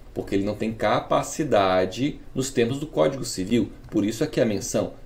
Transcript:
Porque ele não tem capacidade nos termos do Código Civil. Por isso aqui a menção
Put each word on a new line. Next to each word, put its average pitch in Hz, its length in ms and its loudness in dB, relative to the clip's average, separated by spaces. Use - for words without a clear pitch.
Porque - 220 -4
ele 98 80 2
não 104 100 -2
tem 110 180 -4
capacidade 120 1500 2
nos 131 160 -2
termos 123 280 2
do 156 60 -6
Código 147 400 0
Civil. 104 460 0
Por 104 160 2
isso 113 180 -2
aqui 147 160 -2
a 127 60 6
menção 101 480 -2